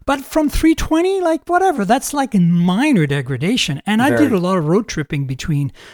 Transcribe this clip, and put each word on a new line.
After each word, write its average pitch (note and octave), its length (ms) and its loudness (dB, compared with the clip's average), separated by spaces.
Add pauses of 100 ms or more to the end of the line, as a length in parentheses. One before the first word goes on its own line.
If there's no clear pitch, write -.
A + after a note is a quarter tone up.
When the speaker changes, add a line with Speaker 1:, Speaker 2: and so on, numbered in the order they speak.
Speaker 1:
But C#4 160 -2
from D4+ 260 -2
three D#4+ 260 2
twenty, F4+ 460 0
like, E4 260 0
whatever, F4 380 0
that's, A#3 300 0
like, C#4 200 -2
a G3+ 60 4
minor F3+ 680 2
degradation. C#3 800 -2
And G#3+ 160 0
I C4+ 100 2
Speaker 2:
Very. D#4 120 2
Speaker 1:
did B3+ 80 2
a G3 80 0
lot F#3 180 0
of D#3 120 0
road F#3+ 180 0
tripping C#3+ 400 -6
between C#3 460 -4 (200)